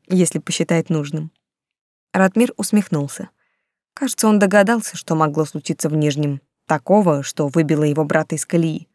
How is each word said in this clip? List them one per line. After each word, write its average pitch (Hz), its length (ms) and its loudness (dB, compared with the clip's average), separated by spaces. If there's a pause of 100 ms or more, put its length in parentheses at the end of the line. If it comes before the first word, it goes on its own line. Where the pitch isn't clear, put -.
если 180 320 2
посчитает - 520 -2
нужным". 156 420 -4 (800)
Ратмир 190 440 2
усмехнулся. 185 720 -2 (640)
Кажется, 240 340 -2
он 214 100 4
догадался, 202 580 2
что - 200 -4
могло 156 280 0
случиться 156 440 -6
в 151 80 -2
Нижнем 147 440 0 (260)
такого, 156 580 2
что 147 240 -4
выбило 151 340 2
его 151 220 0
брата 156 320 -2
из - 100 -8
колеи. 165 480 -2